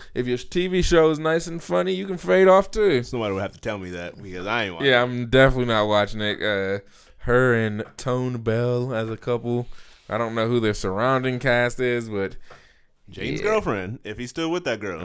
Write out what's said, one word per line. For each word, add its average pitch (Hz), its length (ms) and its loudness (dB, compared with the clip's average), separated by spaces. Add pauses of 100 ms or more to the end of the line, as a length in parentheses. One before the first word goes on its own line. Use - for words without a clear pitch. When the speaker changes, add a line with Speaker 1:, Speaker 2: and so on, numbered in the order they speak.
(140)
Speaker 1:
if 123 120 -2
your 123 120 0
T 180 280 -4
V 180 160 2
show 160 280 6
is 151 100 0
nice 160 260 0
and 170 160 -10
funny, 180 300 0
you 190 140 -6
can 190 100 -6
fade 185 320 6
off 190 240 6
too. 185 320 2
Speaker 2:
Somebody 110 300 -2
would 95 80 -2
have 98 100 -6
to - 80 -20
tell 107 180 -6
me 92 120 -10
that 87 300 -10
because 90 260 -10
I 113 180 0
ain't 92 100 -6
watching 139 140 0
Speaker 1:
Yeah, 123 120 6
Speaker 2:
it. 123 40 2
Speaker 1:
I'm 123 260 -4
definitely 127 360 6
not 110 200 2
watching 104 360 2
it. 107 200 -4
Uh, 98 380 -2 (440)
her 123 300 4
and 110 300 -2 (140)
Tone 127 400 -4
Bell 120 560 -2
as 110 160 -4
a 110 60 -8
couple. 120 520 -4 (400)
I 104 100 -2
don't 113 160 -4
know 113 140 0
who 120 100 2
their 107 160 2
surrounding 127 640 -2
cast 120 400 0
is, 120 300 -2
but 98 280 -4 (720)
Speaker 2:
Jaden's 107 320 -8
Speaker 1:
yeah. - 60 -4
Speaker 2:
girlfriend, 131 560 -2
if 104 160 -10
he's 120 120 -10
still 160 200 -4
with 175 140 -4
that 113 160 -2
girl. 92 240 -6